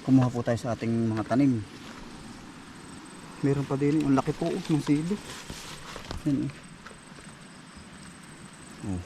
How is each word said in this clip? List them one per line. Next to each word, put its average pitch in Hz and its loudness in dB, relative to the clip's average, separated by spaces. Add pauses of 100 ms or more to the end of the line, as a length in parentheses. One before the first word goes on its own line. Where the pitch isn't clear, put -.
Kumuha 131 8
po 120 0
tayo 117 2
sa 117 -2
ating 113 0 (160)
mga 107 0
tanim. 123 4 (1800)
Meron 139 4
pa 139 -2
din, 143 4
ang 139 6
laki 135 4
po, 170 0
oh, 170 2
ng 165 2
sili. 156 2 (1080)
Yan, 131 2
oh. 139 -2 (2250)
Oh. 92 -2